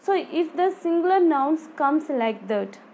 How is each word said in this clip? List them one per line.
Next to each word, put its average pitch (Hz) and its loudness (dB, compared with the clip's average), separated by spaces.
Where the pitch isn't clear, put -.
So 392 0
if 320 -2
the 359 2
singular 339 2
nouns 311 2
comes 302 0
like 226 -2
that 196 -4